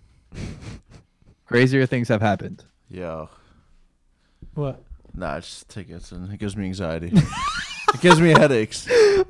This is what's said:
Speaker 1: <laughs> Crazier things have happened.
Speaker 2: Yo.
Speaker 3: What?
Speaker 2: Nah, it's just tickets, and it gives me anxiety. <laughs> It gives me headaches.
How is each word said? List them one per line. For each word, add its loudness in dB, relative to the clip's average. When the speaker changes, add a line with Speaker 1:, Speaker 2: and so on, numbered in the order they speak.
Speaker 1:
<laughs> -16
Crazier 4
things -2
have 2
happened. -2
Speaker 2:
Yo. -10
Speaker 3:
What? -6
Speaker 2:
Nah, -8
it's -12
just -20
tickets, -16
and -12
it -12
gives -6
me -6
anxiety. -6
<laughs> 6
It -6
gives 6
me 6
headaches. 2